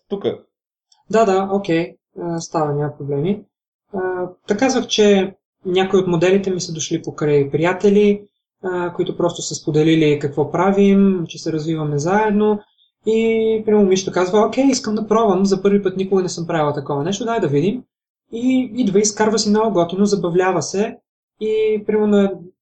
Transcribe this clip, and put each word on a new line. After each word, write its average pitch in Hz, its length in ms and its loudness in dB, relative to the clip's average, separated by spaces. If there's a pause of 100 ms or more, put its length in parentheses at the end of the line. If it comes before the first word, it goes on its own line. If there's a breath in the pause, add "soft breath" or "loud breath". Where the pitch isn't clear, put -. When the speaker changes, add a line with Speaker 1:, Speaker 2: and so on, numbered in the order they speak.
Speaker 1:
тука. 196 300 -6 (720)
Speaker 2:
Да, 220 140 4
да, 196 280 0
окей. 175 420 -2 (260)
А, 170 200 -6
става, 156 320 -4
няма 147 260 -4
проблеми. 143 440 -4 (520)
А, 185 340 -4 (200)
та 208 80 0
казах, 254 300 0
че 202 480 2 (320)
някои 190 340 0
от 180 60 0
моделите 185 440 2
ми 180 100 -4
са 170 120 -8
дошли 160 300 -6
покрай 147 480 0
приятели, 202 720 2 (400)
а, 180 300 -4
които 165 240 -4
просто 170 260 -2
са - 120 -8
споделили 151 640 2
какво 143 320 -4
правим, 196 760 4
че - 100 -16
се 160 140 -6
развиваме 151 460 -2
заедно. 208 600 0 (460 loud breath)
И, 220 580 0
примерно, 208 200 4
момичето 190 280 0
казва: 185 340 2
„Окей, 254 180 0
искам 254 300 0
да 220 120 -4
пробвам, 202 400 2
за 190 160 0
първи 202 200 2
път 190 140 -2
никога 190 260 0
не 175 60 -2
съм 165 180 -8
правила 151 280 -2
такова 143 300 -4
нещо, 202 200 -4
дай 226 160 -2
да 165 80 0
видим.“ 175 340 0 (500)
И 247 420 0
идва, 202 260 0
изкарва 214 380 0
си 208 100 -2
много 214 240 2
готино, 175 340 0
забавлява 180 560 0
се. 220 340 -4 (440)
И, 214 460 0
примерно, 202 560 2 (200)